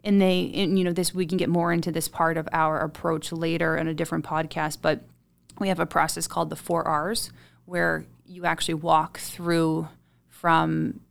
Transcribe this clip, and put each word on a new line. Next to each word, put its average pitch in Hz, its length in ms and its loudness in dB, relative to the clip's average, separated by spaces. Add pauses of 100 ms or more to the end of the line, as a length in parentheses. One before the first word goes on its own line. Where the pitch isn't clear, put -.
And 202 180 6
they, 180 340 2
and, 190 220 2
you 185 60 2
know, 180 80 2
this, 175 220 -2
we 180 120 -2
can 180 120 -2
get 175 120 0
more 170 220 2
into 170 200 0
this 160 180 -4
part 165 280 0
of 160 140 -4
our 156 300 2
approach 160 500 -4
later 165 460 -2
in 160 100 -2
a 160 60 -2
different 160 320 -4
podcast, 156 560 -4
but 151 200 0 (580)
we 196 100 0
have 170 100 0
a 170 60 0
process 160 420 0
called 165 220 -2
the 156 80 -6
four 165 280 0
R's, 165 460 -2 (340)
where 170 400 0 (200)
you 175 200 -12
actually 165 280 0
walk 160 460 2
through 165 680 0 (400)
from 160 720 0 (100)